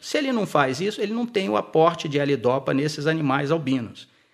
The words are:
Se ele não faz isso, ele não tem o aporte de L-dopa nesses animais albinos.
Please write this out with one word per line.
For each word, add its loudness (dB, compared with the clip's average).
Se -4
ele 0
não 0
faz 2
isso, -4
ele -2
não -2
tem -2
o 0
aporte 2
de -2
L-dopa 0
nesses -2
animais 0
albinos. -4